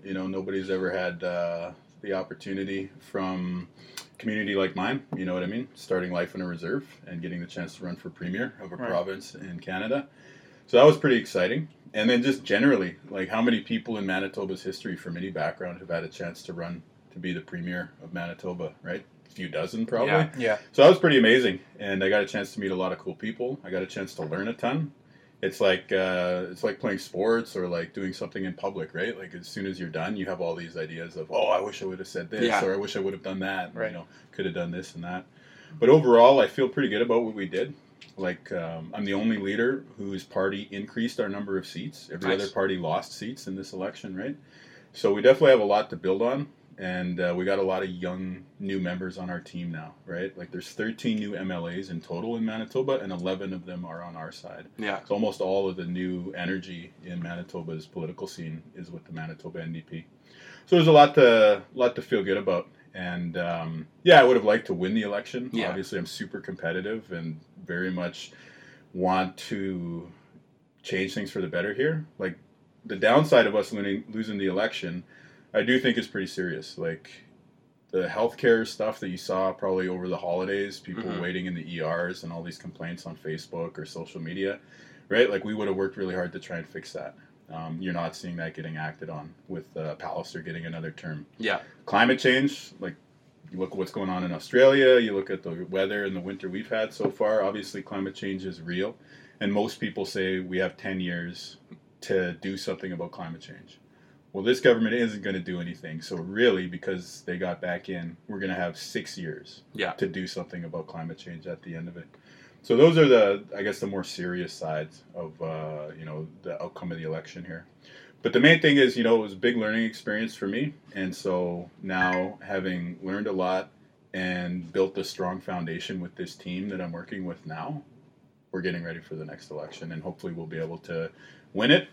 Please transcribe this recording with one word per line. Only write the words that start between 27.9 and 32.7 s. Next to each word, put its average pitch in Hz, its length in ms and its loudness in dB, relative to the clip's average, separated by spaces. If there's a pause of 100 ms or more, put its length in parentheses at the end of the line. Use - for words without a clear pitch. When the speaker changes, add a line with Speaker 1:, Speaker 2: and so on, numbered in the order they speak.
Speaker 1:
doing 95 200 -6
something 98 320 -8
in 92 80 -4
public, 95 400 -6
right? 98 280 -4
Like, 92 140 -14
as 87 200 -14
soon 98 100 -6
as 95 140 -4
you're 85 100 -6 (120)
done, 98 140 -4
you 95 120 -4
have 90 120 -6
all 85 160 -2
these 85 220 -12
ideas 82 440 -8
of, 78 100 -6
"Oh, 107 160 2 (100)
I - 100 4
wish 101 160 -10
I - 20 -6
would 92 140 -6
have 92 80 -10
said 87 220 -8
this," 110 160 0
Speaker 3:
Yeah. 104 180 4
Speaker 1:
or, 95 100 2